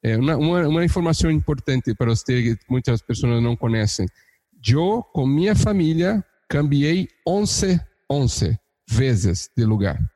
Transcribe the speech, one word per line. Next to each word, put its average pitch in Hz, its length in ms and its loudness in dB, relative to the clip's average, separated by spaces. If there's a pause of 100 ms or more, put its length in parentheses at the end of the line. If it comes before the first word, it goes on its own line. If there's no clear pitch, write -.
Eh, 113 160 2
uma, 143 180 2
uma, 160 320 0
uma 165 160 0
informação 170 460 0
importante 135 640 -2
para 117 160 0
você, 123 320 0
que 113 160 0 (100)
muitas 127 320 -2
pessoas 117 420 -2
não 120 140 0
conhecem. 113 500 -2 (640)
Eu, 180 320 2 (120)
com 135 120 0
minha 165 280 2
família, 185 680 2 (240)
cambiei 147 640 0 (180)
onze, 190 540 0 (300)
onze 123 480 0 (280)
vezes 113 720 0
de 120 80 0
lugar. 101 340 0 (180)